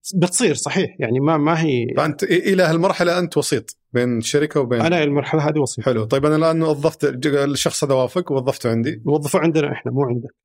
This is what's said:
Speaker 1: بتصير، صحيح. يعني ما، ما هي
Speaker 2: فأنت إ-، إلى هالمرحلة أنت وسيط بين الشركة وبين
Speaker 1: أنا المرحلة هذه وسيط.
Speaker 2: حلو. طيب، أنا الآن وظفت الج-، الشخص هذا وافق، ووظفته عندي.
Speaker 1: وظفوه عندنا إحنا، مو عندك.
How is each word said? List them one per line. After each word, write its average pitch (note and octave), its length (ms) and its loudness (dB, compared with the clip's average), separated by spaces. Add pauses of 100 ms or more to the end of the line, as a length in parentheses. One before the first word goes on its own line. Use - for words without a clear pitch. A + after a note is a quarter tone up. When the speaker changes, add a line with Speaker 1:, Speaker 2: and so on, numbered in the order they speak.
(160)
Speaker 1:
بتصير، F3+ 400 2
صحيح. D3 440 -4
يعني B2+ 200 0
ما، D#3 180 2
ما D#3 240 2
هي B2 260 0 (100)
Speaker 2:
فأنت D3 280 -2
إ-، - 60 -6
إلى F#3 320 2
هالمرحلة E3+ 560 0
أنت E3+ 180 -2
وسيط - 400 -4 (160)
بين B2 240 0
الشركة D3 420 0
وبين A#2+ 220 0
Speaker 1:
أنا E3 220 2
المرحلة D3 460 0
هذه D3+ 100 0
وسيط. B2 260 -4
Speaker 2:
حلو. A2+ 180 2
طيب، C3+ 220 0
أنا D3+ 100 4
الآن D#3+ 280 2
وظفت D3+ 420 0
الج-، C3 220 -2
الشخص C#3+ 560 0
هذا C#3 100 0
وافق، C3 380 0
ووظفته C3 380 -2
عندي. A2+ 360 -2
Speaker 1:
وظفوه D3 360 0
عندنا D3+ 300 2
إحنا، - 200 -6
مو C3+ 120 0
عندك. A#2+ 260 -4 (160)